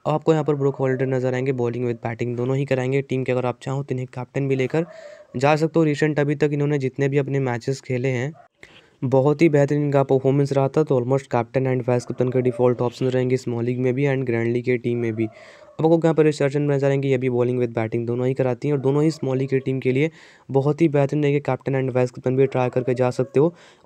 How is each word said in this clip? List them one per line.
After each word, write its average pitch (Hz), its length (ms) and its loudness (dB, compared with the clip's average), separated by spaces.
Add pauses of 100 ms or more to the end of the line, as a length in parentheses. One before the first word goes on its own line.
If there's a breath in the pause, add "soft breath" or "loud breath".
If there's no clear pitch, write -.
आपको 151 260 2
यहाँ 156 120 2
पर 147 100 0
ब्रूक 139 220 -2
हॉलिडे 131 300 0
नज़र 131 280 0
आएंगे, 131 180 -2
bowling 120 320 -2
with 120 180 -4
batting 120 340 -6
दोनों 123 200 -2
ही 139 80 -2
कराएंगे। 131 380 -2
टीम 131 220 -4
के 127 80 -2
अगर 123 140 -2
आप 120 160 -4
चाहो 135 200 -4
तो 135 120 -6
इन्हें 127 140 -8
कैप्टन 135 400 -6
भी 135 80 0
लेकर 143 300 -2 (500 loud breath)
जा 143 200 4
सकते 156 220 0
हो। 160 60 4
रिसेंट 151 360 0
अभी 147 140 0
तक 147 180 0
इन्होंने 143 260 0
जितने 135 300 -2
भी 139 100 0
अपने 139 220 -2
मैचेस 131 400 -4
खेले 127 300 -4
हैं, 127 220 -2 (720 loud breath)
बहुत 135 400 4
ही 170 60 6
बेहतरीन 147 340 2
इनका 143 200 2
परफॉर्मेंस 139 500 2
रहा 135 160 2
था। 156 140 2
तो 139 180 2
almost 131 260 0
कैप्टन 127 480 0
and 123 140 -4
वाइस 123 160 2
कैप्टन 127 240 -2
के 127 140 0
डिफॉल्ट 123 380 2
ऑप्शन 123 260 -2
रहेंगे 127 300 0
स्मॉल 120 280 -4
लीग 123 140 -4
में 127 160 0
भी 143 120 -2
and 131 200 0
ग्रैंड 117 260 0
लीग 120 120 -2
की 123 140 0
टीम 120 200 -2
में 117 160 -2
भी। 110 140 -2 (500 loud breath)
अब 156 80 0
आपको 165 180 4
यहाँ 160 100 4
पर 151 100 4
रिसर्च 147 320 0
नजर 143 300 0
आएंगे, 139 220 0
ये 131 100 2
भी 127 100 -2
bowling 123 300 0
with 120 140 -2
batting 113 340 -2
दोनों 123 200 -2
ही 131 80 0
कराती 127 340 -2
हैं 147 60 0
और 139 60 -2
दोनों 135 220 2
ही 160 80 2
स्मॉल 135 280 -2
लीग 135 120 -2
की 135 80 2
टीम 131 220 -4
के 127 120 0
लिए 143 180 0 (400 loud breath)
बहुत 139 300 0
ही 170 80 4
बेहतरीन 143 340 0
रहेंगे। 143 180 2
कैप्टन 135 400 -2
and 127 140 -2
वाइस 127 160 2
कैप्टन 127 260 -4
भी 135 100 4
ट्राई 127 240 0
करके 127 240 0
जा 127 160 0
सकते 131 300 0
हो। 170 140 2 (320 loud breath)